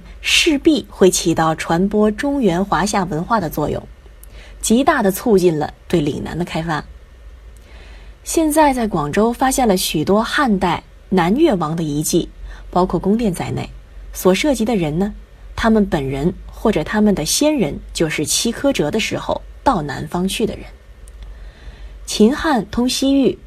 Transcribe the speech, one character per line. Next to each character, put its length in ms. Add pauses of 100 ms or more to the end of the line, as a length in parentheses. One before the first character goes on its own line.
(200)
势 380
必 320
会 200
起 240
到 200
传 340
播 220
中 320
原 200
华 220
夏 200
文 200
化 160
的 80
作 220
用， 120 (760)
极 240
大 180
地 80
促 280
进 200
了 140 (160)
对 140
岭 200
南 160
的 60
开 180
发。 220 (1400)
现 300
在 200
在 140
广 240
州 220
发 180
现 160
了 100
许 280
多 180
汉 360
代 240 (260)
南 260
越 200
王 200
的 80
遗 200
迹， 260 (420)
包 140
括 160
宫 160
殿 160
在 180
内， 180 (440)
所 220
涉 200
及 100
的 120
人 220
呢， 140 (420)
他 140
们 160
本 240
人 240 (140)
或 260
者 100
他 200
们 120
的 120
先 280
人 240 (140)
就 160
是 160
七 260
科 220
折 180
的 80
时 200
候 240 (200)
到 200
南 260
方 180
去 200
的 100
人。 80 (1400)
秦 280
汉 360
通 180
西 260
域， 320